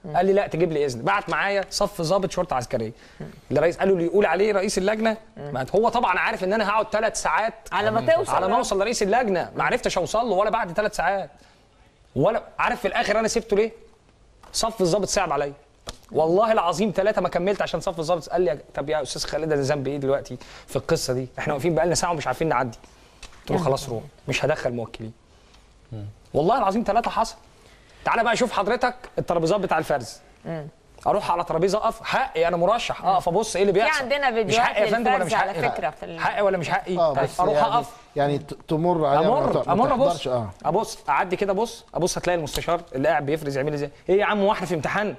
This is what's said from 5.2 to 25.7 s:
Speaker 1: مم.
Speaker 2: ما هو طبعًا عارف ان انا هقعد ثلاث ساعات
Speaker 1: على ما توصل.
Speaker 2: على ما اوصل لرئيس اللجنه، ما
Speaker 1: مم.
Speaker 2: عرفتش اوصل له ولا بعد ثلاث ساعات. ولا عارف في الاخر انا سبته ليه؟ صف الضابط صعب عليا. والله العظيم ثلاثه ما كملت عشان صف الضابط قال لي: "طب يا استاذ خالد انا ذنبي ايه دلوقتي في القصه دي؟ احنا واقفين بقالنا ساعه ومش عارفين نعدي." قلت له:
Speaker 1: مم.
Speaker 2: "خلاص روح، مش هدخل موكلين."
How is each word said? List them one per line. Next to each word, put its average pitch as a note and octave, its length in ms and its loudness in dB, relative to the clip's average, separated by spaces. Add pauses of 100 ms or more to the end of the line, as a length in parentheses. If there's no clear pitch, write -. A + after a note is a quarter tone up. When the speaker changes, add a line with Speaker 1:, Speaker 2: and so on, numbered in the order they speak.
Speaker 1:
مم. C#3+ 180 -12
Speaker 2:
ما B2+ 200 -4
هو A3 140 4
طبعًا G3 300 0
عارف F#3+ 260 -2
ان F#3 80 0
انا G#3+ 160 0
هقعد G#3+ 240 0
ثلاث G#3+ 300 0
ساعات F#3 320 2 (180)
Speaker 1:
على G#3 180 2
ما A3 100 2
توصل. E4 320 2
Speaker 2:
على F3 160 2
ما A3 80 4
اوصل A3 240 2
لرئيس A3+ 220 0
اللجنه، G3+ 380 2
ما G#2+ 140 -6
Speaker 1:
مم. C#3 80 -2
Speaker 2:
عرفتش F#3+ 360 0
اوصل G#3+ 280 0
له G3+ 80 0
ولا G#3 160 2
بعد G#3+ 220 -2
ثلاث G#3 240 -2
ساعات. F#3 340 -2 (880)
ولا F#3+ 260 2 (160)
عارف G#3+ 220 0
في G3 80 -2
الاخر G#3+ 300 0
انا A3 100 0
سبته G3+ 280 0
ليه؟ A3 160 2 (800)
صف - 300 -4
الضابط F#3 260 2
صعب F3 240 0
عليا. C#3+ 200 -2 (600)
والله F3 400 4
العظيم F3+ 440 2
ثلاثه G3+ 260 2
ما F3+ 60 0
كملت F3+ 340 0
عشان D#3+ 180 -4
صف E3+ 200 -4
الضابط D#3+ 280 -2
قال F3+ 140 0
لي: D#3 160 0 (160)
"طب C#3+ 160 -6
يا D3+ 120 0
استاذ - 240 -8
خالد D3+ 260 -2
انا C#3+ 100 2
ذنبي C3+ 280 -2
ايه D3 80 -4
دلوقتي C3+ 380 -2 (300)
في - 100 -8
القصه D#3 360 -2
دي؟ B2+ 160 -4 (100)
احنا C#3 160 -4
واقفين D#3 200 0
بقالنا D#3+ 200 2
ساعه F3 160 0
ومش D#3 160 -4
عارفين D3 220 -2
نعدي." B2 300 -2 (640)
قلت - 100 -14
له: C#3+ 60 0
Speaker 1:
مم. E3 80 0
Speaker 2:
"خلاص C3+ 240 0
روح، A2 140 -6 (260)
مش C3+ 160 -2
هدخل C#3 280 -2
موكلين." A2+ 400 -10 (800)